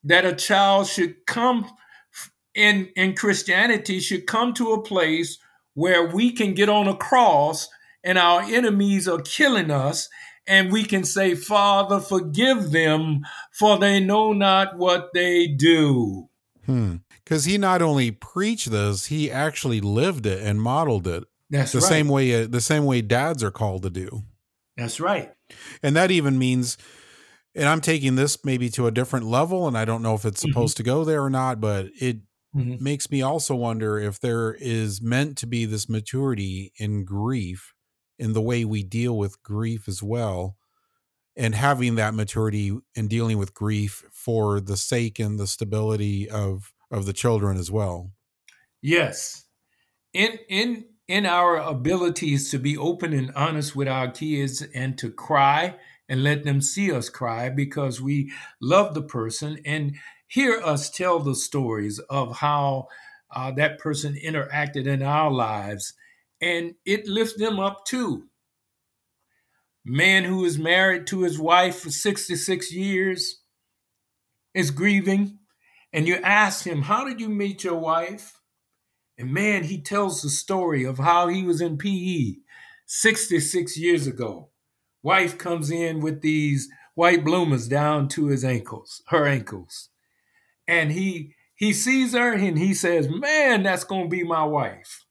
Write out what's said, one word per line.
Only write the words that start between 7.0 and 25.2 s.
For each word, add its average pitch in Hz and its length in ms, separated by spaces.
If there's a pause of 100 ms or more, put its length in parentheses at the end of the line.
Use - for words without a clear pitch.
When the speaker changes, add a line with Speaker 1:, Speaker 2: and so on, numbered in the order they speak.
Speaker 1:
and 185 140
our 175 240
enemies 202 680
are 165 140
killing 208 500
us, 143 360 (400)
and 190 240
we 214 120
can 196 200
say, 190 320
"Father, 202 640
forgive 196 720
them, 156 500 (300)
for 214 260
they 196 220
know 208 340
not 190 440
what 180 360
they 175 340
do." 139 840 (360)
Speaker 2:
Hmm. 110 320 (280)
'Cause 151 200
he 190 120
not 185 240
only 139 300
preached 196 600
this, 101 360
he 151 220
actually 135 520
lived 117 440
it 98 160
and 107 200
modeled 120 460
it. 85 160 (260)
Speaker 1:
That's 143 220
Speaker 2:
The 123 80
Speaker 1:
right. 170 80
Speaker 2:
same 156 200
way, 131 360
uh, 110 40
the 120 140
same 151 240
way 127 160
dads 123 420
are 98 80
called 95 320
to 95 60
do. 95 340 (520)
Speaker 1:
That's 120 240
right. 175 340 (500)